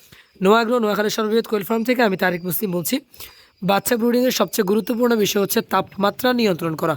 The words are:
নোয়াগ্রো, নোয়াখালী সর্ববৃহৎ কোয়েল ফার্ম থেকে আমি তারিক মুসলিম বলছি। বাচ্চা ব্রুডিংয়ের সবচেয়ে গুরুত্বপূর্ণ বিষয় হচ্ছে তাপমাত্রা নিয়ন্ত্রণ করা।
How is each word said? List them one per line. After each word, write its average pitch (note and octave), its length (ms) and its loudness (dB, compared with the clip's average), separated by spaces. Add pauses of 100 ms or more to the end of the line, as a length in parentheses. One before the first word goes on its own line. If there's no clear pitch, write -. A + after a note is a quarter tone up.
(420)
নোয়াগ্রো, A3+ 380 4
নোয়াখালী G#3 300 0
সর্ববৃহৎ A3 380 -2
কোয়েল G#3 160 -4
ফার্ম A3+ 200 -2
থেকে B3 200 0
আমি F#3+ 140 2
তারিক F3+ 280 0
মুসলিম F#3 260 -4
বলছি। F3 240 -2 (680)
বাচ্চা G3 360 0
ব্রুডিংয়ের A#3+ 340 2
সবচেয়ে G3+ 340 0
গুরুত্বপূর্ণ A3+ 500 0
বিষয় G3+ 260 0
হচ্ছে G3 200 0
তাপমাত্রা G3 720 -2
নিয়ন্ত্রণ F3+ 420 0
করা। D#3+ 220 -2